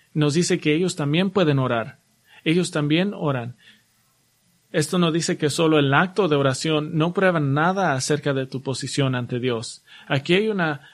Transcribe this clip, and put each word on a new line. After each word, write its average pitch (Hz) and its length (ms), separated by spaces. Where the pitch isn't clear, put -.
Nos 147 220
dice 175 240
que 151 160
ellos 180 220
también 160 340
pueden 151 280
orar. 123 400
Ellos 170 260
también 156 440
oran. 127 420
Esto 180 280
no 170 100
dice 165 260
que 147 140
solo 156 300
el 139 120
acto 180 360
de 151 80
oración 151 600
no 165 160
prueba 185 280
nada 156 540
acerca 143 380
de 135 140
tu 131 160
posición 131 540
ante 123 240
Dios. 117 420
Aquí 143 280
hay 214 140
una, 165 460